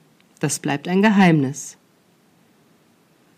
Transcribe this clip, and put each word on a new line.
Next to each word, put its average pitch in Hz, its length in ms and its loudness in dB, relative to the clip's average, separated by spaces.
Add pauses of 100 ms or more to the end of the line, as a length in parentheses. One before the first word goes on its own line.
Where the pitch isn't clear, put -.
(400)
das 151 200 -6
bleibt 143 280 -6
ein 185 140 0
Geheimnis. 175 760 2 (1600)